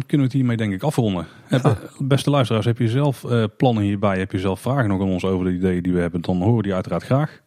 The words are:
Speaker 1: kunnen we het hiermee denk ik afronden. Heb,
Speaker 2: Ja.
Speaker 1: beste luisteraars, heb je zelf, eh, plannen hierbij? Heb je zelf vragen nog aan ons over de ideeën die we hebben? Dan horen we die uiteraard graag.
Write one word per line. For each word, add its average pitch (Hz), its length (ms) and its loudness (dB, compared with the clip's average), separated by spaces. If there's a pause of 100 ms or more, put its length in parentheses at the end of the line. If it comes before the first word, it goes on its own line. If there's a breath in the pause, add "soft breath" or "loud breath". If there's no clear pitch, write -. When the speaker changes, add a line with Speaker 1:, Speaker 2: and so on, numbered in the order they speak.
Speaker 1:
kunnen - 120 0
we 143 60 4
het 127 100 -2
hiermee 123 240 0
denk 107 160 -2
ik 95 100 -8
afronden. 104 420 -2 (200)
Heb, - 180 0
Speaker 2:
Ja. 123 140 4 (220)
Speaker 1:
beste 135 300 0
luisteraars, 113 360 2
heb 117 120 0
je 120 120 0
zelf, 139 340 0
eh, 117 200 0 (140)
plannen 117 260 2
hierbij? 101 360 0
Heb 95 120 -4
je 95 80 -2
zelf 92 200 -2
vragen 123 300 0
nog 95 120 0
aan 98 80 0
ons 92 160 -2
over 95 200 0
de 92 80 0
ideeën 90 300 0
die 90 100 0
we 87 60 2
hebben? 87 220 -2
Dan 92 200 -2
horen 110 140 4
we 113 60 0
die 98 120 -2
uiteraard 92 300 -4
graag. 143 440 -2